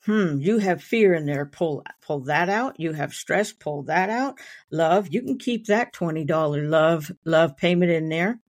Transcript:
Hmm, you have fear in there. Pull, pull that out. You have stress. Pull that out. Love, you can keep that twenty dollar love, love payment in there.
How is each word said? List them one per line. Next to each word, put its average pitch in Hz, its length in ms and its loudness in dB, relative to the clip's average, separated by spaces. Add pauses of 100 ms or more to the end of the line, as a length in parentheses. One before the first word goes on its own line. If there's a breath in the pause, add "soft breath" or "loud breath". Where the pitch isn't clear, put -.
Hmm, 190 360 0
you 208 200 2
have 185 240 -2
fear 214 300 4
in 156 120 -2
there. 143 200 -2
Pull, 151 380 -4 (180)
pull 147 200 -6
that 147 280 0
out. 226 300 -4
You 160 140 -6
have 151 200 -8
stress. 202 400 -2
Pull 147 300 -8
that 185 260 0
out. 254 300 -4 (300 loud breath)
Love, 165 420 2
you - 100 -2
can - 160 -4
keep 226 300 -4
that 220 260 0
twenty 160 320 -4
dollar 151 420 0
love, 156 440 2 (140)
love 160 320 2
payment 175 340 2
in 160 180 0
there. 180 400 -2